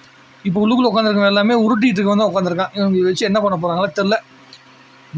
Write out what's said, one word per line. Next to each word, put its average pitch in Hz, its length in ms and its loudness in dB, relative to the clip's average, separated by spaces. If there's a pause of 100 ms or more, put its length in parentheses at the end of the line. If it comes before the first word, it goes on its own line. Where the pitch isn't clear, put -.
(420)
இப்போ 202 240 -2
உள்ளுக்குள்ள 240 280 2
உட்காந்துருக்கவன் 208 320 2
எல்லாமே 208 280 2
உருட்டிட்டு 226 400 2
இருக்கவன் 202 220 0
தான் 208 180 0
உட்காந்துருக்கான். 185 440 -2
இவங்களை 196 220 0
வச்சு 185 260 0
என்ன 208 140 0
பண்ண 196 220 0
போறாங்களோ 175 360 -2
தெரியல. 196 140 0 (1040)